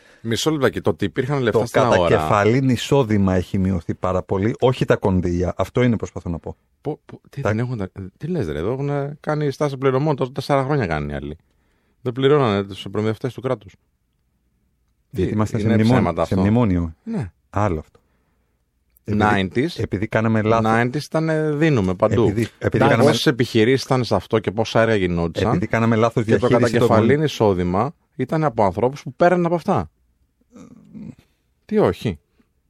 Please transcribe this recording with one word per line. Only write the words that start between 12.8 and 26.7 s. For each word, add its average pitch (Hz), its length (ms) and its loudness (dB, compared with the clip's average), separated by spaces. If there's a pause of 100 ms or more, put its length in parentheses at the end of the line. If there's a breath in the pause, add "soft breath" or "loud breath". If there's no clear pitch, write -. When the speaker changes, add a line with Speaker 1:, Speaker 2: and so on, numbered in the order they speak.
Speaker 1:
προμηθευτές 107 420 -4
του 117 80 -14
κράτους. 110 320 -6 (1400)
Speaker 2:
Γιατί - 200 -2
Speaker 1:
Τι, 107 60 -4
Speaker 2:
είμαστε 107 220 -2
σε 101 60 -2
Speaker 1:
είναι 107 100 2
Speaker 2:
μνημόνιο, 110 220 4
Speaker 1:
ψέματα 85 300 0
Speaker 2:
σε - 80 -4
Speaker 1:
αυτό; 95 120 2
Speaker 2:
μνημόνιο. 95 480 2 (100)
Speaker 1:
Ναι. 180 280 -8 (180)
Speaker 2:
Άλλο 98 300 -2
αυτό. - 180 -20 (1080)
Επειδή, 107 220 0
Speaker 1:
Nineties. 104 580 0
Speaker 2:
επειδή 101 240 -4
κάναμε 113 340 2
λάθος. 110 320 2
Speaker 1:
Nineties 123 300 -2
ήταν, 160 260 -4
ε, 156 220 -2
δίνουμε 143 420 2
παντού. 110 300 2
Speaker 2:
Επειδή, 107 240 0 (120)
επειδή 113 240 0
Speaker 1:
Να, 131 60 4
Speaker 2:
κάναμε, 127 200 6
Speaker 1:
πόσες - 160 0
επιχειρήσεις 123 600 2
ήταν 131 180 0
σε 107 120 -2
αυτό 110 240 0
και 101 120 -2
πόσα 113 300 0
έργα 113 140 2
γινόντουσαν. 87 540 0
Speaker 2:
επειδή 170 180 -2
κάναμε 117 280 0
λάθος 117 300 0
Speaker 1:
Και 113 60 0
το 110 60 4
Speaker 2:
διαχείριση 120 220 2 (120)